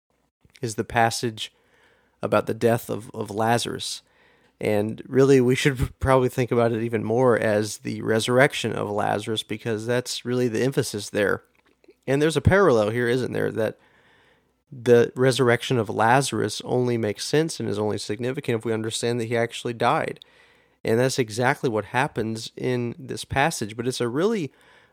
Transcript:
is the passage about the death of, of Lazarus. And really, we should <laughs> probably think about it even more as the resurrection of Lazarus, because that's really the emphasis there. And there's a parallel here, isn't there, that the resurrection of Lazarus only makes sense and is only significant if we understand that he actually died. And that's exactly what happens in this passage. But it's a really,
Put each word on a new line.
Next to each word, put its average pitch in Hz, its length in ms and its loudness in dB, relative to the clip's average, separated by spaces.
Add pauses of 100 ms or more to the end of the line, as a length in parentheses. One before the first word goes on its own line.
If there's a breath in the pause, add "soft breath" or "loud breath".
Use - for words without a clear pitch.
(600)
is 110 160 -6
the 113 80 -4
passage 113 680 0 (680 soft breath)
about 107 240 2
the - 80 -4
death 117 340 0
of, 110 240 -8
of 104 200 -10
Lazarus. 110 680 -2 (580 soft breath)
And 107 480 -2
really, 135 320 6
we 123 160 4
should 135 380 0
<laughs> - 40 -20
probably 131 300 4
think 123 240 -2
about 117 180 4
it 117 140 -2
even 113 180 -2
more 117 340 4
as 107 420 0
the 113 240 -8
resurrection 113 680 2
of 104 160 -4
Lazarus, 107 540 -2
because 110 440 -6
that's 123 380 -4
really 123 220 0
the 110 160 0
emphasis 123 480 -2
there. 98 320 0 (640)
And 135 140 0
there's 151 160 2
a 143 40 2
parallel 135 500 4
here, 120 180 0
isn't 120 240 0
there, 104 200 -2
that 110 260 -4 (920 soft breath)
the 120 440 4
resurrection 127 640 2
of 104 120 -2
Lazarus 110 720 2
only 123 320 0
makes 107 280 -4
sense 160 360 0
and 113 80 -6
is 101 100 -4
only 104 200 -2
significant 120 600 -6
if 110 60 -8
we 117 80 -2
understand 110 480 -4
that 113 60 -6
he 117 100 -4
actually 117 380 -4
died. 127 460 -2 (600 soft breath)
And 113 160 2
that's 131 200 0
exactly 123 500 0
what 107 180 -2
happens 117 680 -4
in 123 420 -4
this 120 260 -12
passage. 135 520 -2
But 117 100 -6
it's 127 140 -4
a 120 80 0
really, 165 440 -2 (400 soft breath)